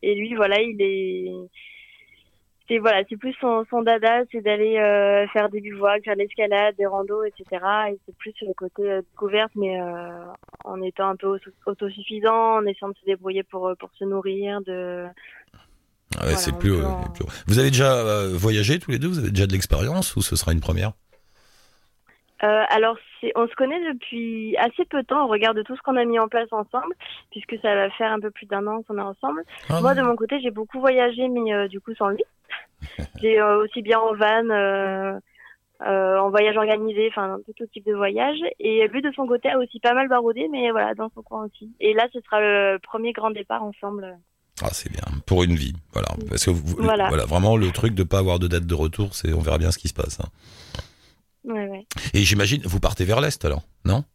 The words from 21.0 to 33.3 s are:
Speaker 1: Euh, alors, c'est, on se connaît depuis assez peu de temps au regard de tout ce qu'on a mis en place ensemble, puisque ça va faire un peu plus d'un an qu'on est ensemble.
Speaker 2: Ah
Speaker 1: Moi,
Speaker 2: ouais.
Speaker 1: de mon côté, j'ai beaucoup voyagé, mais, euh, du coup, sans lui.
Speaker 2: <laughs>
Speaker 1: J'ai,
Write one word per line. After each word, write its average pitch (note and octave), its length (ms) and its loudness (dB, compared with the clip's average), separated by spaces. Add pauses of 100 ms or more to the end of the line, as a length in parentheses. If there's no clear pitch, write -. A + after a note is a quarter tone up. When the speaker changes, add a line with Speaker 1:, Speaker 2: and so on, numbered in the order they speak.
Speaker 1:
Euh, G#3+ 260 4
alors, A3 300 2 (220)
c'est, A3+ 140 -4
on A#3 140 2
se A#3 60 -10
connaît C#4 260 0 (120)
depuis A3+ 680 -6
assez A#3 320 0
peu C#4+ 100 -2
de A#3+ 60 -4
temps C#4+ 180 2
au - 40 0
regard A3 260 2
de G#3+ 80 -2
tout B3 120 -8
ce C4 60 -14
qu'on C4 160 0
a A#3+ 80 2
mis A#3 140 2
en A3 100 2
place A3+ 240 -2
ensemble, B3 420 -4 (360)
puisque G#3+ 320 -12
ça G#3 120 2
va G3 160 2
faire A3 220 -2
un G#3+ 80 -2
peu G#3+ 100 -6
plus - 160 -20
d'un G3+ 200 -4
an G#3+ 160 -4
qu'on G#3 160 -8
est G3+ 40 -4
ensemble. G3 400 -6 (280)
Speaker 2:
Ah D#3+ 100 0
Speaker 1:
Moi, B3+ 120 4
Speaker 2:
ouais. C4+ 40 2
Speaker 1:
de C4+ 60 2
mon A#3+ 140 2
côté, A3+ 260 -2
j'ai B3 80 -2
beaucoup A3 300 -8
voyagé, B3+ 480 2
mais, A#3 260 -2
euh, G3+ 140 0
du G3 120 -10
coup, A3+ 140 -12
sans G#3 140 0
lui. G#3 140 -2 (580)
Speaker 2:
<laughs> - 420 -12
Speaker 1:
J'ai, A3 180 4